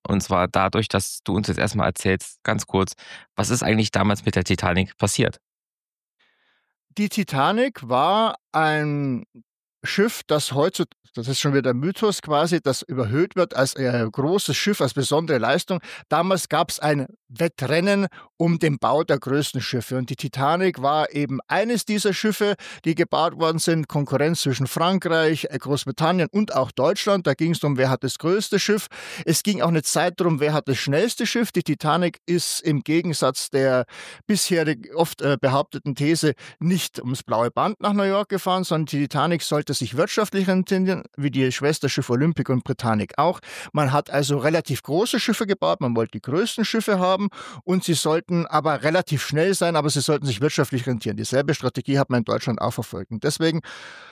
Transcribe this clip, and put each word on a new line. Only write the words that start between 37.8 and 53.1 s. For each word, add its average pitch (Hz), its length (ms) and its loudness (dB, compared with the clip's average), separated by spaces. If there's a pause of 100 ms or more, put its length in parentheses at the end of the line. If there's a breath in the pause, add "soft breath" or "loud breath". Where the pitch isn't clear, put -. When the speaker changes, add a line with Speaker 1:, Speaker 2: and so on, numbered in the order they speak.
Speaker 2:
nach 202 140 0
New 202 100 2
York 196 240 0
gefahren, 185 340 0
sondern 160 240 0
die 143 140 -2
Titanic 147 420 0
sollte 147 320 -2
sich 120 220 -4
wirtschaftlich 196 500 0
rentieren, 185 540 0 (160)
wie 139 140 -2
die 131 200 2
Schwesterschiffe 143 640 0
Olympic 147 400 2
und 123 100 2
Britannic 113 540 -2
auch. 165 240 2 (320 loud breath)
Man 143 180 2
hat 147 200 0
also 143 260 0
relativ 147 460 0
große 214 360 0
Schiffe 214 280 0
gebaut, 170 340 0
man 120 160 0
wollte 113 160 0
die 110 80 -10
größten 196 460 -2
Schiffe 214 320 0
haben 190 300 2 (360 loud breath)
und 180 200 0
sie 170 100 0
sollten 170 500 0
aber 147 380 0
relativ 156 420 0
schnell 170 300 0
sein, 170 220 0
aber 151 120 2
sie 139 140 0
sollten 143 240 0
sich 113 160 -2
wirtschaftlich 135 440 0
rentieren. 113 300 -4
Dieselbe 139 380 0
Strategie 135 440 -2
hat 139 120 0
man 123 80 2
in 113 60 0
Deutschland 110 360 -2
auch 110 120 -2
verfolgt. 98 400 -8